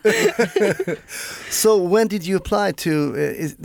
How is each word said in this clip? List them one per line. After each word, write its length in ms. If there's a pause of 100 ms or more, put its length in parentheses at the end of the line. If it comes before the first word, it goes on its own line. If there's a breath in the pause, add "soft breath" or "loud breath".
<laughs> 920 (540 loud breath)
So 280
when 300
did 180
you 120
apply 360
to, 400
uh, 40
is, 480